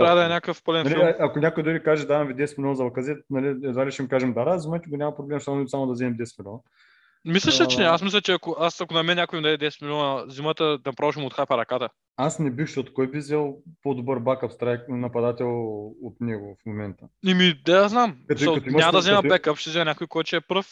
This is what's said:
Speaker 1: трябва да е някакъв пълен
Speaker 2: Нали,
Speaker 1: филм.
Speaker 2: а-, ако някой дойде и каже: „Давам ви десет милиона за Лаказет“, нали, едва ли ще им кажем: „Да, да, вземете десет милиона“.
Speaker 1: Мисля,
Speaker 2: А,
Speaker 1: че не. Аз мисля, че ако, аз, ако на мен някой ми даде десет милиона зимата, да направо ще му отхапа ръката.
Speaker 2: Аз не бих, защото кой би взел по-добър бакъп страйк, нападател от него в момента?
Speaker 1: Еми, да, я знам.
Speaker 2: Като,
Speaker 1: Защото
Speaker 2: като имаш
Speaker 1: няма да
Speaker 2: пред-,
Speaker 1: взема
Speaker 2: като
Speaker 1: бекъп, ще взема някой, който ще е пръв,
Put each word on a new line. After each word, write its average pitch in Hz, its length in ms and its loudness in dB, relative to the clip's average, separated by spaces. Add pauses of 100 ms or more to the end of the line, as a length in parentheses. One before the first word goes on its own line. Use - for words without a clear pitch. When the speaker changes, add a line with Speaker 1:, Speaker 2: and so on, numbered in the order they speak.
Speaker 1:
трябва 170 160 6
да 170 40 6
е 165 40 0
някакъв 170 360 -4
пълен 160 200 2
Speaker 2:
Нали, 143 100 2
Speaker 1:
филм. 170 120 4
Speaker 2:
а-, 160 140 2
ако 151 180 0
някой 160 240 0
дойде 160 160 0
и 151 40 -8
каже: 151 240 2
„Давам 147 200 2
ви 127 80 -6
десет 143 240 -4
милиона 139 160 -2
за 131 100 -2
Лаказет“, 131 340 -4 (120)
нали, 135 180 -2
едва 131 380 -2
ли 135 60 -6
ще 139 100 -6
им 123 60 -6
кажем: 127 260 0
„Да, 117 100 0
да, 175 120 2
вземете 139 1600 -4
десет 113 220 -10
милиона“. 101 200 -14 (640)
Speaker 1:
Мисля, 196 400 2
Speaker 2:
А, - 40 0
Speaker 1:
че 247 100 0
не. 202 60 4
Аз 165 180 4
мисля, 196 180 0
че 190 120 0
ако, 165 260 -2
аз, 165 220 0
ако 165 140 -6
на 165 80 2
мен 170 140 2
някой 175 220 -2
ми 156 40 -4
даде 156 140 2
десет 147 260 -4
милиона 143 460 -2
зимата, 151 360 -2
да 139 260 -2
направо 147 220 0
ще 151 80 -6
му 135 60 -6
отхапа 131 320 0
ръката. 120 300 -2 (280)
Speaker 2:
Аз 143 220 -2
не 147 120 0
бих, 139 160 -4
защото - 280 -8
кой 131 160 0
би 147 80 -8
взел 147 380 -4 (260)
по-добър 131 360 -2
бакъп 123 340 -2
страйк, 120 360 -2
нападател 120 760 -2 (220)
от 110 340 -14
него 104 420 -6
в - 40 -14
момента? 104 380 -8 (240)
Speaker 1:
Еми, 180 260 6 (100)
да, 170 180 6
я 208 60 4
знам. 220 280 0 (120)
Speaker 2:
Като, 147 100 0
Speaker 1:
Защото 151 200 2
Speaker 2:
като 131 120 -6
имаш 151 120 4
Speaker 1:
няма 170 100 6
да 185 60 6
Speaker 2:
пред-, 175 40 4
Speaker 1:
взема 196 200 4
Speaker 2:
като 143 120 2
Speaker 1:
бекъп, 151 240 2
ще 160 120 -10
взема 165 140 0
някой, 156 220 -4
който 160 200 -2
ще 175 100 -2
е 165 40 0
пръв, 190 320 -4